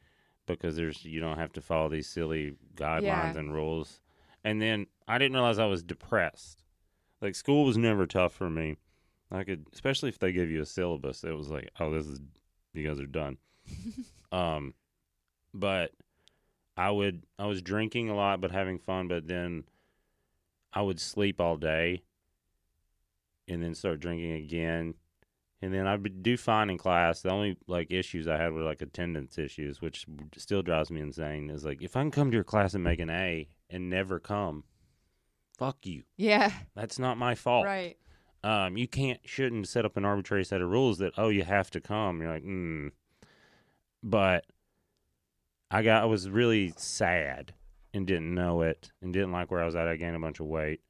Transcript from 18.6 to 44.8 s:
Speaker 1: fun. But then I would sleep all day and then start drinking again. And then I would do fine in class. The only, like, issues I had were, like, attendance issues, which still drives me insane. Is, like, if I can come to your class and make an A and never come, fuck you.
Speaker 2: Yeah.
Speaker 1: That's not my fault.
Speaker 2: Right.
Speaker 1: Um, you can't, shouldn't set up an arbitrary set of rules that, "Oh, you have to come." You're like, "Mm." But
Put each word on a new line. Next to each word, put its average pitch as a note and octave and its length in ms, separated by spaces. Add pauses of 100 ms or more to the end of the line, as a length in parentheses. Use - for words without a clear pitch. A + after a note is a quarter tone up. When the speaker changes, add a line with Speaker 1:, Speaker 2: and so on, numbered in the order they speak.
Speaker 1:
fun. F#2 300
But E2+ 180
then F2 380 (1080)
I G2+ 100
would F#2+ 180
sleep G2+ 400
all E2+ 160
day E2 460 (1500)
and E2+ 140
then E2+ 120
start E2 260
drinking E2+ 320
again. E2 640 (680)
And F#2+ 120
then F#2+ 120
I G2 100
would G2 260
do A#2 140
fine G#2+ 340
in F2+ 80
class. E2+ 440
The F#2 80
only, G2 260 (100)
like, F2 240
issues F2+ 380
I D#2+ 80
had D#2+ 160
were, D#2+ 100
like, D#2 200
attendance D#2 560
issues, C#2+ 420
which D#2+ 240 (320)
still G2 260
drives D#2+ 280
me D#2+ 100
insane. D2+ 500
Is, D2 140
like, C#2+ 180
if F2 140
I C3 60
can - 80
come C#3+ 200
to A2+ 60
your G2+ 80
class G2+ 300
and F#2 100
make E2+ 160
an E2 100
A E2+ 380 (220)
and F2+ 200
never F#2 300
come, F2 440 (920)
fuck C3+ 280
you. D#2 180 (140)
Speaker 2:
Yeah. G#3 360 (240)
Speaker 1:
That's G#2 220
not B2+ 200
my B2 160
fault. B2 300
Speaker 2:
Right. F#3+ 320 (480)
Speaker 1:
Um, G2 320
you A#2+ 100
can't, C3 380
shouldn't A#2 420
set A#2 180
up G#2+ 120
an G2 80
arbitrary G2+ 400
set F#2 160
of F2 100
rules A2+ 280
that, F2+ 180
"Oh, A2 140
you G2 120
have F#2+ 280
to E2 100
come." G2+ 420
You're E2 100
like, D#2 120
"Mm." E2 480 (1080)
But F#2+ 460 (1300)